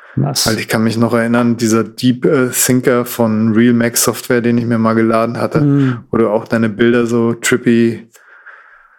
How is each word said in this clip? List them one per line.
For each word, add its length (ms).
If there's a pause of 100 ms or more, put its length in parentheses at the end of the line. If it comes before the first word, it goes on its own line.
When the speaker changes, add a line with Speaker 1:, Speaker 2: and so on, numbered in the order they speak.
(160)
Speaker 1:
Nice. 320
Speaker 2:
Weil 120
ich 80
kann 160
mich 140
noch 160
erinnern, 440
dieser 260
Deep, 420
äh, 240
Thinker 560
von 480
Realmax 500
Software, 380
den 160
ich 80
mir 140
mal 160
geladen 440
hatte, 200
Speaker 1:
Hm. 500
Speaker 2:
wo 80
du 120
auch 180
deine 220
Bilder 360
so 280
trippy 760 (880)